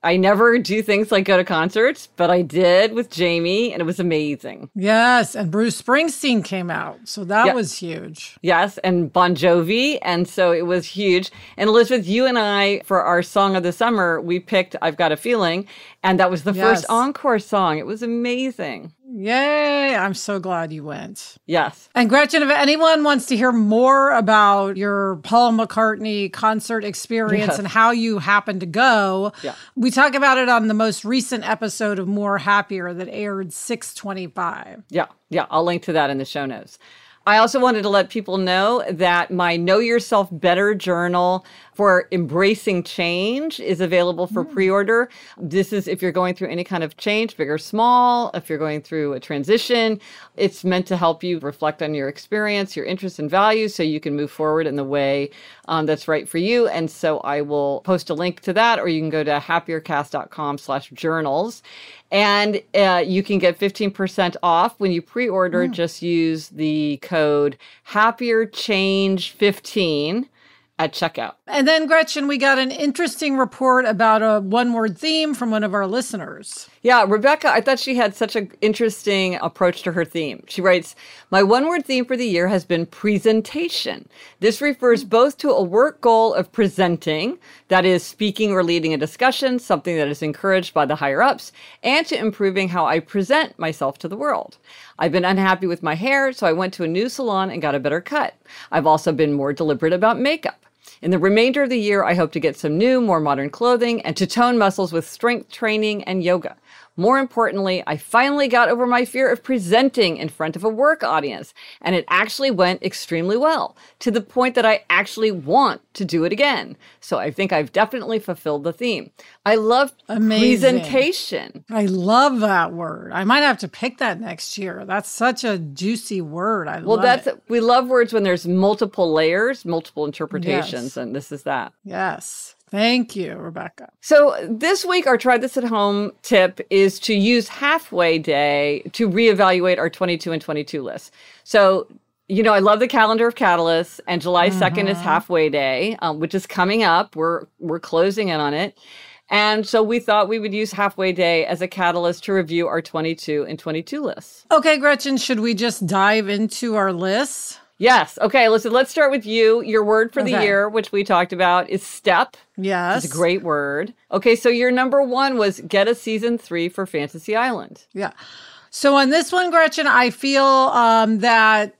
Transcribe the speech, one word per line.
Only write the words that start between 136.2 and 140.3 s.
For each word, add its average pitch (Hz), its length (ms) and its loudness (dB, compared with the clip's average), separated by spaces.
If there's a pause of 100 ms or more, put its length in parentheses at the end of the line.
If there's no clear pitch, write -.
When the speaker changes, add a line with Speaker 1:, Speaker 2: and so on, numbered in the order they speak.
Speaker 1:
tip 185 380 2 (100)
is 196 300 2
to 226 140 -2
use 220 340 2
halfway 214 680 0
day 147 760 0
to 226 180 -2
reevaluate 185 680 4
our 160 120 -2
twenty-two 175 400 -4